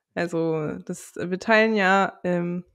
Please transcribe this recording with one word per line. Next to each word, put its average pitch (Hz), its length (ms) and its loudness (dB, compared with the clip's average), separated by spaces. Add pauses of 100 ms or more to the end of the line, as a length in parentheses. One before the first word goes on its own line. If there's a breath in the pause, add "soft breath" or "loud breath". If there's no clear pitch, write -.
(160)
Also 165 720 -2
das, - 300 -12
wir 180 240 -6
teilen 220 360 4
ja, 190 480 2
ähm, 175 520 -2